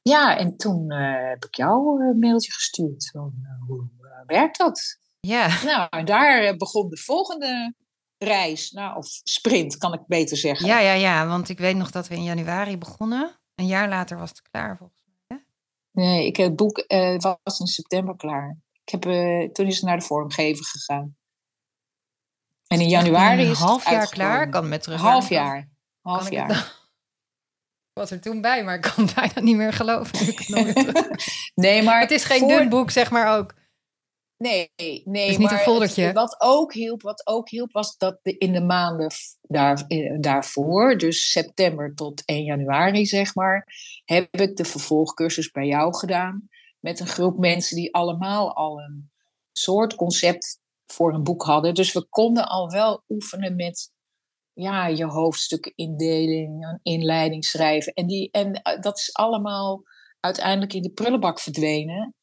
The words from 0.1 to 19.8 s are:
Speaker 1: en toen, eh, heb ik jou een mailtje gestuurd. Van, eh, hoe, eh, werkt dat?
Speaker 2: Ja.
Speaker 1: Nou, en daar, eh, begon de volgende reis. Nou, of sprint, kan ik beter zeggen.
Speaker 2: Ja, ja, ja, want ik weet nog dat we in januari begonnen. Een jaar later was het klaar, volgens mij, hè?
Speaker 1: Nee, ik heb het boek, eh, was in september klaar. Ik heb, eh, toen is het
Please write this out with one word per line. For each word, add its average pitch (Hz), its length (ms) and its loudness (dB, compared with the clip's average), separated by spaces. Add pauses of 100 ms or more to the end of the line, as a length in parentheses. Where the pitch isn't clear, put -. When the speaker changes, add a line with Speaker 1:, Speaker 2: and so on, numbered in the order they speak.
Speaker 1:
en 180 200 -2
toen, 165 340 -2
eh, 135 380 -2
heb 127 160 -8
ik - 100 -16
jou 262 480 2
een 247 160 2
mailtje 233 320 2
gestuurd. - 580 -6
Van, 143 240 -10 (100)
eh, 127 240 -14
hoe, 123 220 -10 (120)
eh, - 240 -20
werkt 269 320 2
dat? - 420 -2 (200)
Speaker 2:
Ja. 185 440 0
Speaker 1:
Nou, 247 260 0
en 165 160 -6
daar, 240 380 6
eh, 196 140 2
begon 190 320 -2
de 160 80 -12
volgende 269 760 -4 (440)
reis. 190 540 -2
Nou, 196 260 -10
of 143 100 -12 (160)
sprint, 165 540 0
kan 175 160 -2
ik - 140 -12
beter 156 300 0
zeggen. 143 300 -2
Speaker 2:
Ja, 226 120 4
ja, 196 140 6
ja, 180 340 2
want 175 220 -2
ik 185 100 -10
weet 185 160 0
nog 185 160 -4
dat 175 160 -8
we 175 80 -8
in 170 80 -6
januari 175 540 -4
begonnen. 233 600 -6 (160)
Een 180 120 -2
jaar 196 220 0
later 180 280 -4
was 170 120 -10
het - 120 -20
klaar, - 360 -8
volgens 175 280 -20
mij, - 320 -20
hè? 277 60 -20 (580)
Speaker 1:
Nee, 180 240 2
ik - 120 -2
heb 185 100 4
het 160 80 0
boek, 208 220 0
eh, 185 400 0 (260)
was - 160 -8
in 180 80 -4
september 185 480 -4
klaar. 147 420 -8 (260)
Ik - 80 -16
heb, 180 140 -6
eh, 175 460 0
toen 196 160 0
is 185 80 0
het 190 100 -4